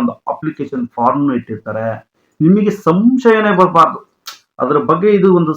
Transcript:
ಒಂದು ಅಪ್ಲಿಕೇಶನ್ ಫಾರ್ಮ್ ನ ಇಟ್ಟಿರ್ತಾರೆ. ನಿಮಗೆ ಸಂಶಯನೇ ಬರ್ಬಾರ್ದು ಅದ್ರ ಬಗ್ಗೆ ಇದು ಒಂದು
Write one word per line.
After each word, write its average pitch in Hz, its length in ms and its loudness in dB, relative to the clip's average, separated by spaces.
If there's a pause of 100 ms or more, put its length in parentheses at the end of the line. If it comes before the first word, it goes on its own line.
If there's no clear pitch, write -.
ಒಂದು - 140 -2 (200)
ಅಪ್ಲಿಕೇಶನ್ 143 640 -8
ಫಾರ್ಮ್ 131 320 -2
ನ 123 140 -2
ಇಟ್ಟಿರ್ತಾರೆ. 110 440 -10 (600)
ನಿಮಗೆ 202 280 2 (140)
ಸಂಶಯನೇ 220 720 2
ಬರ್ಬಾರ್ದು 170 420 2 (640)
ಅದ್ರ 143 140 0 (120)
ಬಗ್ಗೆ 170 180 0 (120)
ಇದು 185 80 4 (140)
ಒಂದು 156 140 -2